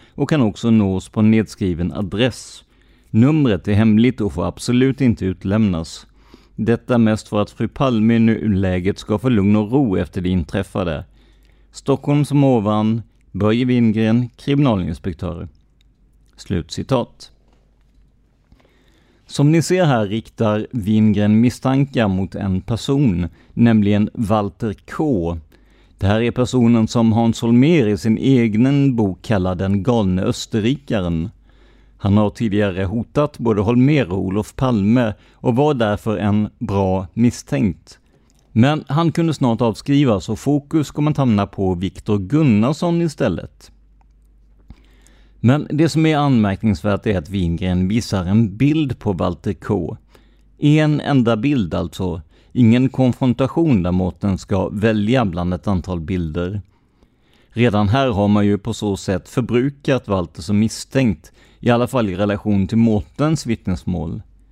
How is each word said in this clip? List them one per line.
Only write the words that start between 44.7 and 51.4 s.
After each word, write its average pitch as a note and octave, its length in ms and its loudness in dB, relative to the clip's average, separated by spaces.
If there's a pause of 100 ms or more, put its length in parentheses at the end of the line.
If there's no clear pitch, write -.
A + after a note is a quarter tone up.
Men C3 300 2
det D3+ 180 2
som D#3+ 180 2
är D#3 100 2
anmärkningsvärt G#2+ 920 0
är G2+ 120 0
att D#2 120 -8
Wingren F2+ 580 -2
visar G#2 360 -2
en G2+ 320 0
bild D3 420 0
på G#2 140 -4
Walter F#2 400 -4
K. - 440 -6 (600)
En D3+ 420 2
enda A#2 360 2
bild A2 380 -2